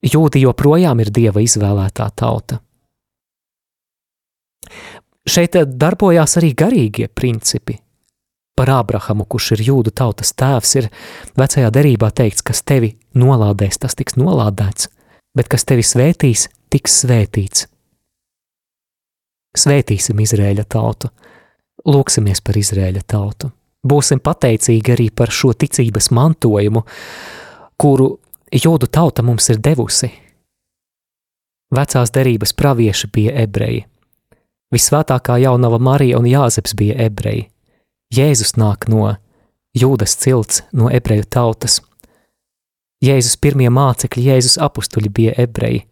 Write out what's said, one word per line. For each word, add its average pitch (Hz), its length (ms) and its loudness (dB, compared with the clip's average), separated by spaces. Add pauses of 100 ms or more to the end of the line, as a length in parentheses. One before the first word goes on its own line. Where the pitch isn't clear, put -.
Jūdi 147 400 2
joprojām 143 560 2
ir 107 100 0
Dieva 104 300 2
izvēlētā 107 760 -2
tauta. 113 440 -4 (2750)
Šeit 175 320 0
darbojās 156 800 2
arī 165 160 2
garīgie 120 560 0
principi. 117 720 -6 (760)
Par 127 160 0
Ābrahamu, 104 560 -2
kurš - 300 -4
ir 107 100 -2
jūdu 123 240 0
tautas - 460 -4
tēvs, 131 420 0
ir 113 120 -2 (440)
vecajā 131 400 2
derībā 123 400 2
teikts: - 280 0
"Kas - 200 -6
tevi 117 320 0 (200)
nolādēs, 107 680 2
tas 131 140 -6
tiks - 200 -8
nolādēts, 107 760 -2 (460)
bet 123 140 -2
kas - 160 -2
tevi 123 180 2
svētīs, 127 680 0 (220)
tiks - 320 0
svētīts." 110 640 0 (1900)
Svētīsim 117 640 0
Izraēļa 101 480 0
tautu. 113 420 -4 (760)
Lūksimies 120 580 0
par 101 100 -2
Izraēļa 98 520 -2
tautu. 104 440 -4 (360)
Būsim 139 340 2
pateicīgi 120 720 0
arī 117 180 0
par 117 180 -2
šo 123 240 0
ticības 113 580 -2
mantojumu, 113 720 0 (920)
kuru 131 420 2 (340)
jūdu 139 340 2
tauta 156 360 0
mums 117 280 0
ir 110 80 2
devusi. 123 520 -2 (1600)
Vecās 127 400 0
derības 120 400 0
pravieši 117 580 0
bija 110 300 0
ebreji. 110 420 -4 (880)
Visvētākā 123 680 0
jaunava 123 360 2
Marija 131 400 2
un 120 60 2
Jāzeps 123 540 0
bija 104 160 0 (120)
ebreji. 107 420 -6 (680)
Jēzus 131 420 0
nāk 107 320 0
no 107 280 0 (580)
Jūdas 117 420 0
cilts, - 460 0 (100)
no 117 140 2
ebreju 113 400 0
tautas. 113 540 -2 (1200)
Jēzus 127 400 2
pirmie 135 320 2
mācekļi, 127 540 0
Jēzus 131 340 2
apustuļi 107 480 -4
bija 113 220 0 (100)
ebreji. 117 500 -2